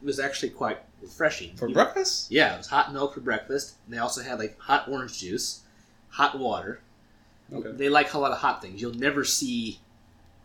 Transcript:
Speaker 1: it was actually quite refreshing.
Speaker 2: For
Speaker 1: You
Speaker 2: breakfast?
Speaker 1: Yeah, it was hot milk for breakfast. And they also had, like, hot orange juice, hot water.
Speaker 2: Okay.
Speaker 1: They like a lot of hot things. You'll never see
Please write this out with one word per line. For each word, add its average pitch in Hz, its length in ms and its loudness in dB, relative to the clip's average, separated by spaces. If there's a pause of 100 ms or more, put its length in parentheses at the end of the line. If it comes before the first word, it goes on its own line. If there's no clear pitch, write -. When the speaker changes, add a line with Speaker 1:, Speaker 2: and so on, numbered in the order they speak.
Speaker 1:
it - 20 -12
was 135 160 0
actually 139 300 -2
quite - 300 -4 (200)
refreshing. - 560 -2
Speaker 2:
For - 100 -2
Speaker 1:
You 127 80 -2
Speaker 2:
breakfast? - 560 2
Speaker 1:
Yeah, 131 240 6
it - 40 -8
was - 80 -14
hot 143 260 4
milk 139 220 -2
for 135 60 -10
breakfast. 127 560 -2 (100)
And 117 80 -12
they 117 40 -6
also 123 240 -2
had, 123 160 -6
like, 107 220 -6
hot - 260 2
orange 127 320 -6
juice, 92 420 -6 (500)
hot 143 280 2
water. 123 420 -4 (680)
Speaker 2:
Okay. 110 220 -8
Speaker 1:
They 139 160 0
like 143 240 6
a 151 60 -2
lot 139 140 4
of 123 60 -2
hot 127 220 0
things. 101 220 -12
You'll 120 100 -4
never 139 320 0
see 120 560 -2 (640)